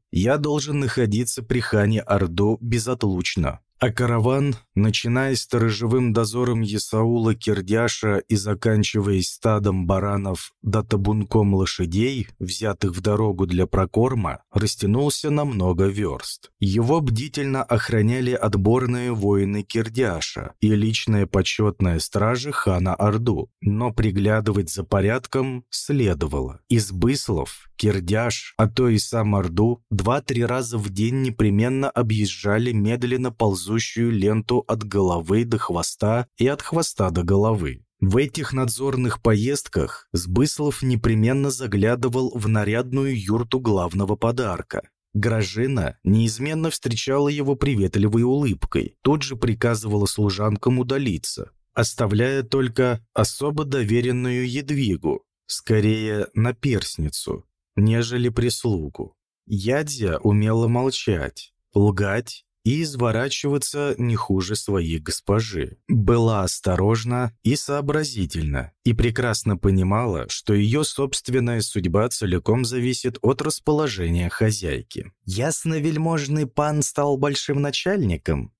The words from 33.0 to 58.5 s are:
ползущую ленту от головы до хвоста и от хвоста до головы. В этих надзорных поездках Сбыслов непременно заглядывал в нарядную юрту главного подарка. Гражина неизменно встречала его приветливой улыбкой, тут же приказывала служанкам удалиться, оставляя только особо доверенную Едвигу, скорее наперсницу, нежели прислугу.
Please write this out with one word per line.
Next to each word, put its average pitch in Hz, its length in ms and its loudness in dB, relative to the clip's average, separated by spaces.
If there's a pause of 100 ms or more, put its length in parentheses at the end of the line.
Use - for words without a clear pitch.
ползущую 113 800 0
ленту 110 560 2
от 113 160 -2
головы 95 600 2
до 113 140 0
хвоста 107 680 -2 (100)
и 120 100 2
от 139 160 0
хвоста 156 480 -2
до 87 120 -2
головы. 98 600 0 (160)
В 98 160 4
этих 143 360 -2
надзорных 127 680 -2
поездках 113 880 0
Сбыслов 120 720 0
непременно 123 680 2
заглядывал 123 840 0
в 107 120 -4
нарядную 123 680 0
юрту 117 440 -2
главного 98 560 0
подарка. 113 640 -2 (320)
Гражина 110 880 -2
неизменно 120 680 0
встречала 135 580 -2
его 143 280 0
приветливой 107 680 2
улыбкой, 123 800 0
тут 147 200 2
же 135 140 -8
приказывала 110 680 0
служанкам 104 760 0
удалиться, 123 720 -4 (220)
оставляя 117 680 0
только 123 720 0
особо 147 520 -2
доверенную 123 840 0
Едвигу, 135 760 -2 (220)
скорее 107 880 0
наперсницу, 113 1120 -2 (320)
нежели 117 540 2
прислугу. 113 840 -2 (300)